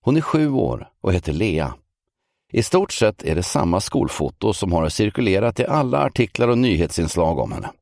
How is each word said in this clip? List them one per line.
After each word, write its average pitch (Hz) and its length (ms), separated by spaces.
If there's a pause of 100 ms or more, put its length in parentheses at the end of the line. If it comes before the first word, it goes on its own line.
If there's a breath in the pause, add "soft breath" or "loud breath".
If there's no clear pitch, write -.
Hon 143 160
är 165 40
sju 151 300
år 85 380 (120)
och 92 120
heter 85 200
Lea. 78 400 (760)
I 113 120
stort 185 300
sett 107 300
är 78 120
det 87 80
samma 90 360
skolfoto - 720
som 92 180
har 80 180
cirkulerat 107 720
i 120 60
alla 139 320
artiklar 123 500
och 120 100
nyhetsinslag 82 840
om - 120
henne. - 200 (100)